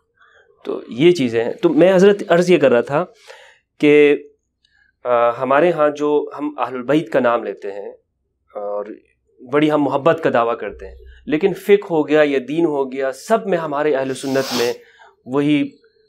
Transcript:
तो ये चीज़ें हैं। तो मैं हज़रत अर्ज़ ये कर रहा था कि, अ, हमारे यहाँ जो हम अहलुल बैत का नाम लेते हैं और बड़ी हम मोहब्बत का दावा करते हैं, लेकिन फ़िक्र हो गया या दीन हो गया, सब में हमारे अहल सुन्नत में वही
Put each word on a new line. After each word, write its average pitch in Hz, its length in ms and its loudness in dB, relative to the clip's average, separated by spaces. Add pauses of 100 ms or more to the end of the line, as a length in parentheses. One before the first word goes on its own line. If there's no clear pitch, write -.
(640)
तो - 160 -8 (100)
ये 147 200 4
चीज़ें 117 320 0
हैं। - 140 -6
तो 170 120 0
मैं 156 240 4
हज़रत 202 360 4
अर्ज़ 175 220 2
ये 170 60 6
कर 135 140 4
रहा 120 100 2
था 143 220 -4 (800)
कि, 147 300 6 (960)
अ, 120 320 2
हमारे 139 320 2
यहाँ 151 220 0
जो 147 440 -2
हम 147 240 -8
अहलुल 123 240 -8
बैत 156 260 0
का 143 100 0
नाम 117 240 0
लेते 101 240 -10
हैं 101 260 -12 (580)
और 104 440 -10 (460)
बड़ी 147 280 0
हम 151 120 0
मोहब्बत 135 380 0
का 151 100 -2
दावा 117 240 0
करते 98 320 -12
हैं, 92 120 -20 (300)
लेकिन 156 260 -2
फ़िक्र 202 380 2
हो 151 120 0
गया 151 200 2
या 139 160 0
दीन 151 260 -2
हो 143 200 -2
गया, 135 260 -6
सब 214 360 -4
में 180 100 -2
हमारे 151 360 -2
अहल 135 200 -4
सुन्नत 135 400 -2
में 120 220 -2 (520)
वही 143 360 0 (460)